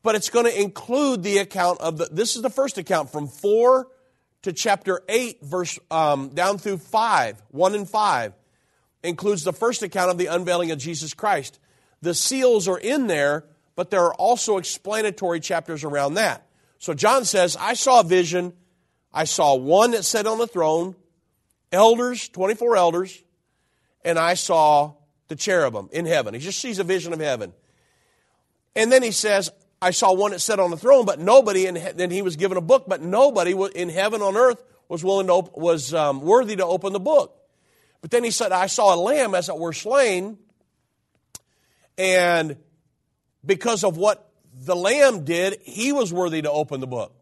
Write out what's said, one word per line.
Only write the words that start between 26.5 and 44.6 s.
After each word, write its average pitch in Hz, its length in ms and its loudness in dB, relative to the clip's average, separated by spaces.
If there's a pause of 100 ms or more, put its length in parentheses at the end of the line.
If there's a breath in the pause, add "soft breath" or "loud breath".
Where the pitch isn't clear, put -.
sees 233 180 -8
a 190 60 -4
vision 170 300 -4
of 160 60 -8
heaven. 117 340 -6 (1200)
And 220 160 2
then 262 100 6
he 226 100 -4
says, 196 380 0 (320)
"I 185 100 0
saw 190 220 2
one 202 180 0
that 175 100 -8
sat 208 180 -2
on 175 100 2
the 165 80 -6
throne, 240 280 6
but 185 120 -2
nobody 196 480 4
in 180 120 -6
he-," 165 160 -8
then 175 180 -4
he 196 100 -4
was 180 140 -4
given 185 220 -2
a 175 40 -2
book, 180 260 4
but 180 140 -4
nobody 196 520 2
wa-, 190 200 -2
in 175 160 -6
heaven 208 320 -2
on 196 140 0
earth 240 260 4 (280 soft breath)
was 165 140 -8
willing 190 240 0
to 180 60 4
op-, 180 240 0
was, 160 360 -2
um, 143 280 0
worthy 208 360 2
to 180 80 0
open 185 260 -2
the 196 80 -6
book. 262 360 0 (680)
But 160 100 -10
then 240 140 0
he 226 60 -4
said, 208 200 -2
"I 185 160 2
saw 196 260 4
a 170 60 2
lamb, 226 340 0
as 175 140 -2
it 165 100 -8
were, 165 160 -6
slain, 214 640 0 (1600)
and 175 600 2 (840)
because 196 420 -2
of 170 100 0
what 196 340 -2 (280)
the 147 180 -2